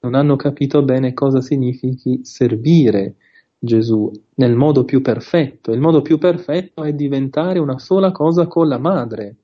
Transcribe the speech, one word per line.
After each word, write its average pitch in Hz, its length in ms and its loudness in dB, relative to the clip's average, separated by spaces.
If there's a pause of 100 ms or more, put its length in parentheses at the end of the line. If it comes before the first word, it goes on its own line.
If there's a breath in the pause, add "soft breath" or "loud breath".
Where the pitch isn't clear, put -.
non 123 120 -6
hanno 139 220 2
capito 139 480 0
bene 131 300 0
cosa 135 280 0
significhi 127 840 -4
servire 117 920 2 (420 soft breath)
Gesù 113 540 0 (240)
nel 120 200 2
modo 135 280 4
più 131 180 0
perfetto. 131 720 -2
Il 117 80 -2
modo 156 220 4
più 156 180 0
perfetto 175 640 -2
è 147 100 -4
diventare 143 680 -2
una 139 200 -4
sola 190 320 0
cosa 165 340 2
con 165 220 0
la 131 100 -2
Madre 120 680 -4